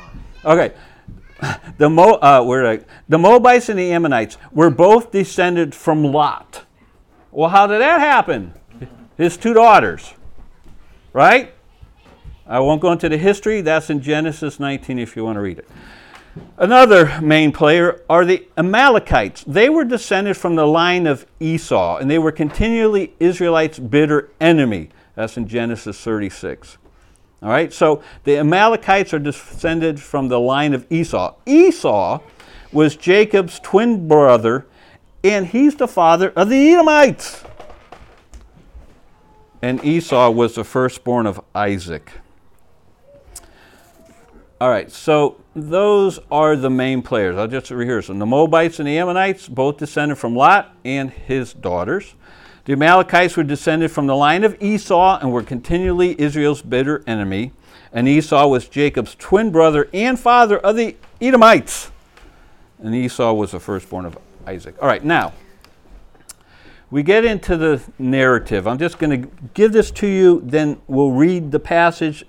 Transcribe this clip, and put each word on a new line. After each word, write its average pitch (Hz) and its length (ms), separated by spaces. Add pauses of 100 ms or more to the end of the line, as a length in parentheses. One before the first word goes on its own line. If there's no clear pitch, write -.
(440)
Okay. 156 280 (1080)
The 147 120
Mo-, 180 320
uh, 139 220
where 127 180
did 110 180
I, - 40 (240)
the 156 100
Moabites 240 500
and 208 100
the 180 140
Ammonites 139 440 (160)
were 160 180
both 202 400
descended 175 640
from 156 300
Lot. 143 600 (640)
Well, 160 200
how 196 160
did 208 140
that 302 200
happen? 175 540 (640)
His 170 200
two 233 160
daughters, 185 600 (960)
right? 185 420 (920)
I 120 140
won't 151 200
go 185 100
into 170 180
the 156 100
history. 202 420
That's 156 300
in 147 100
Genesis 151 580
nineteen 135 400
if 113 160
you 113 100
want 110 120
to 104 60
read 90 160
it. - 100 (880)
Another 185 640
main 156 320
player 170 560
are 170 160
the 175 320
Amalekites. 190 880
They 196 220
were 311 160
descended 202 540
from 170 180
the 151 100
line 175 400
of 139 200 (120)
Esau, 117 600
and 135 120
they 160 80
were 156 140
continually 208 880
Israelites' 165 580
bitter 147 520 (100)
enemy. 131 480 (260)
That's 110 220
in 113 100
Genesis 113 540
thirty-six. 101 800 (640)
All 107 80
right, 151 220
so 156 300 (220)
the 143 140
Amalekites 196 760
are 151 40
descended 160 840
from 135 280
the 123 120
line 139 340
of 127 160
Esau. 151 460 (100)
Esau 151 760 (520)
was 151 240
Jacob's 196 640
twin 202 480
brother 127 580 (560)
and 196 240
he's 277 300
the 240 120
father 170 480
of 190 120
the 277 240
Edomites. 302 720 (2250)
And 127 220
Esau 147 460
was 117 240
the 110 100
firstborn 123 640
of 98 140 (140)
Isaac. 92 580 (2500)
All 127 80
right, 107 220
so - 500 (140)
those 190 640 (120)
are 151 240
the 131 160
main 127 320
players. 95 340
I'll 110 120
just 127 220
rehearse 123 360
them. 98 120
The 104 80
Moabites 160 520
and 147 80
the 147 120
Ammonites, 185 500
both 135 300
descended 147 400
from 117 180
Lot 175 380 (100)
and 135 260
his 131 420
daughters. 95 640 (520)
The 139 80
Amalekites 175 640
were 170 60
descended 156 480
from 143 160
the 135 80
line 151 300
of 208 180
Esau 190 580
and 127 120
were 120 100
continually 175 800
Israel's 147 400
bitter 131 460
enemy. 104 460 (400)
And 120 140
Esau 147 400
was 131 220
Jacob's 139 460
twin 214 360
brother 156 440
and 240 260
father 240 380
of 214 180
the 226 180 (260)
Edomites. 226 720 (920)
And 110 120
Esau 123 380
was 107 200
the 87 80
firstborn 92 440
of 82 140 (280)
Isaac. 90 340
All 139 80
right, 110 140
now, 143 300 (1600)
we 143 120
get 208 220
into 190 320
the 156 240 (180)
narrative. 127 680
I'm 123 120
just 170 200
gonna 139 300 (260)
give 214 180
this 214 200
to - 140
you, 185 380
then 147 440
we'll 139 240
read 160 400
the 147 80
passage, 165 680